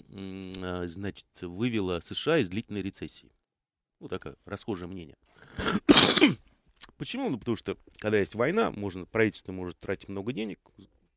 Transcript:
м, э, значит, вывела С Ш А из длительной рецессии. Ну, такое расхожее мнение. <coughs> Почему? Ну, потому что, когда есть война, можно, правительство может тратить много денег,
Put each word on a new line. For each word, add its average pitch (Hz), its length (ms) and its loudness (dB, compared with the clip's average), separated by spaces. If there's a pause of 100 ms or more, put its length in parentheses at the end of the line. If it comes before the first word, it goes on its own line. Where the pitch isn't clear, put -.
(100)
м, 95 460 -8
э, 90 320 -2
значит, 92 380 -6 (160)
вывела 92 580 2
С - 140 -10
Ш 151 200 2
А 165 40 6
из 101 100 4
длительной 101 340 -4
рецессии. - 500 -10 (680)
Ну, 165 80 -14
такое 82 280 -8 (100)
расхожее 90 420 -6
мнение. 87 280 -10 (720)
<coughs> - 500 6 (600)
Почему? 247 320 -4
Ну, 123 80 0
потому 110 180 0
что, - 200 -4 (220)
когда 107 200 4
есть 95 160 2
война, 147 360 2
можно, 92 360 -6
правительство 107 460 2
может 90 280 -4
тратить - 280 -4
много 98 240 -4
денег, 196 280 -4 (560)